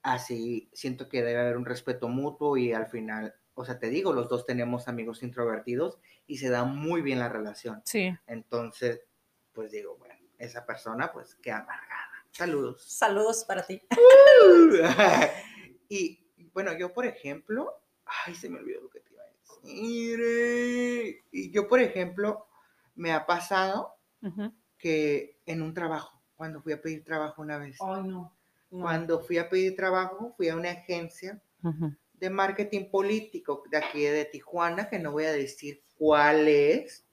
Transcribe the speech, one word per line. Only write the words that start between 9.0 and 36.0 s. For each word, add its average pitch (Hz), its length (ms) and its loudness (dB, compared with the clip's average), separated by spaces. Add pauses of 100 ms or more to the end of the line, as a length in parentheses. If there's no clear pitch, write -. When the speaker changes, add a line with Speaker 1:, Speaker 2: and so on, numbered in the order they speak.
Speaker 1:
pues 110 180 -12
digo, 101 280 -12
bueno, - 160 -20 (240)
esa 120 260 -16
persona, - 480 -8
pues, - 220 -20
qué - 160 -10
amargada. - 800 -12
Saludos. 143 520 -6
Speaker 2:
Saludos 214 640 -2
para 190 140 -6
ti. 190 180 -12 (120)
Speaker 1:
Uh. 453 960 12
<laughs> - 1040 2
Y, 185 240 -6 (360)
bueno, 185 240 -6
yo, 180 160 -8
por 247 120 -4
ejemplo, 220 760 -8 (440)
ay, 175 80 -14
se - 160 -14
me 262 100 -12
olvidó - 220 -12
lo - 80 -20
que - 120 -20
te - 120 -20
iba - 100 -20
a - 40 -20
decir, 233 1000 -10
eh. 240 1040 -2
Y 185 200 -10
yo, 202 160 -2
por 262 140 4
ejemplo, 196 680 -4 (480)
me 170 160 -6
ha 156 140 -2
pasado 190 680 -2 (260)
Speaker 2:
Ujú. 202 320 -10 (240)
Speaker 1:
que 151 680 -2
en 165 160 -8
un 160 120 -8
trabajo, 160 480 -8 (140)
cuando 156 260 -14
fui 156 120 -10
a 147 80 -10
pedir 156 220 -10
trabajo 156 380 -8
una 151 160 -10
vez. 143 240 -16
Speaker 2:
Ay, 190 220 -8
no. 185 320 -12 (340)
No. 180 140 -14
Speaker 1:
Cuando 165 360 -2
fui 170 180 -4
a 170 120 -4
pedir 190 260 0
trabajo, 190 640 -4
fui 175 100 -2
a 165 80 -4
una 175 160 -6
agencia 180 680 -12 (200)
Speaker 2:
Ujú. 160 320 -6 (200)
Speaker 1:
de 185 160 -8
marketing 196 600 -4
político 202 800 -4
de 156 80 -4
aquí 151 260 -4
de 147 200 -2
Tijuana, 170 680 -6
que 214 100 -8
no 151 120 -8
voy 151 140 -4
a 156 80 -2
decir 143 500 -10 (140)
cuál 151 500 4